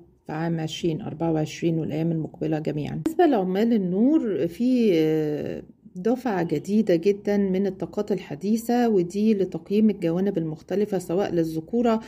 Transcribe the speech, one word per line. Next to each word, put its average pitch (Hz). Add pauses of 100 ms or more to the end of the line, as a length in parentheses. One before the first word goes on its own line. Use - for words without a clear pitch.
(260)
في -
عام 165
عشرين 156
أربعة 160
وعشرين 160
والأيام 156
المقبلة 156
جميعًا. 151
بالنسبة 349
لعمال 214
النور، 202
في، 240
آه، 156 (320)
دفعة 220
جديدة 175
جدًا 202
من 196
الطاقات 190
الحديثة، 220
ودي 208
لتقييم 196
الجوانب 190
المختلفة 185
سواء 180
للذكورة 170